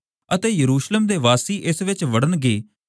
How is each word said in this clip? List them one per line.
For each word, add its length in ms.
ਅਤੇ 140
ਯਰੂਸ਼ਲਮ 580
ਦੇ 100
ਵਾਸੀ 400
ਇਸ 260
ਵਿੱਚ 220
ਵੜਨਗੇ 580